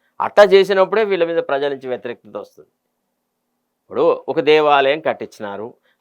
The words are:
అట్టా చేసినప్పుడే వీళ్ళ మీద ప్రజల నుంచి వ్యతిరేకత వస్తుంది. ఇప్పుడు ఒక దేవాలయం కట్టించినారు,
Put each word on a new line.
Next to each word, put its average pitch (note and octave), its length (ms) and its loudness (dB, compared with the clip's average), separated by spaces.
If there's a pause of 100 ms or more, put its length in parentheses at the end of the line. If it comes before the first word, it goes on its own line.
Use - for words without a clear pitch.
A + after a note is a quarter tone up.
(220)
అట్టా G#3 220 4
చేసినప్పుడే F#3+ 600 2
వీళ్ళ F#3+ 220 -2
మీద E3+ 120 -4
ప్రజల C#3+ 320 -4
నుంచి C3 180 -10
వ్యతిరేకత A#2 500 -12
వస్తుంది. - 320 -18 (1120)
ఇప్పుడు C3+ 460 -2
ఒక D3 100 -4
దేవాలయం D3 600 2
కట్టించినారు, A2 760 -10 (280)